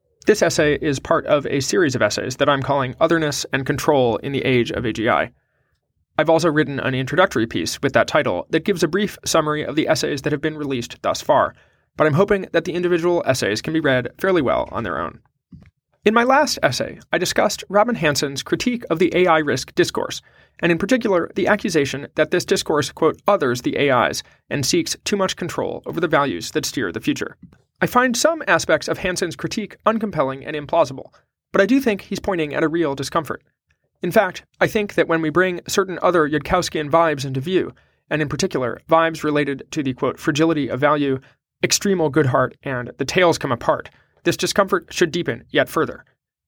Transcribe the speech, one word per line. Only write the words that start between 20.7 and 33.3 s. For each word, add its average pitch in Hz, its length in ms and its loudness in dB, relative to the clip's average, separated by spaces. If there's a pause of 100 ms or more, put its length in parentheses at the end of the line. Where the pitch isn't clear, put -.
in 165 60 2
particular, 196 580 2
the 185 120 0
accusation 156 680 0
that 156 160 2
this 180 140 2
discourse, 160 480 0
quote, - 340 0
"others 139 340 2
the - 160 -2
A 123 300 4
Is - 160 -4 (260)
and 139 160 -4
seeks 165 380 0
too 311 140 -2
much 190 180 -2
control 98 500 -6
over 160 140 -8
the 175 80 0
values 143 440 -2
that 151 140 -4
steer 98 280 -4
the 113 80 -8
future." - 340 -4 (460)
I 170 60 2
find 247 280 2
some 320 320 0
aspects 165 400 2
of 170 120 -4
Hanson's 180 360 -4
critique - 400 -6 (100)
uncompelling 165 600 -2
and 151 100 -8
implausible, 143 580 -2 (380)
but 196 100 4
I 196 40 4
do 262 160 4
think 208 220 -2
he's - 180 -6
pointing 156 340 -4
at 151 80 0
a 156 60 2
real 151 260 -2
discomfort. 143 480 -4 (580)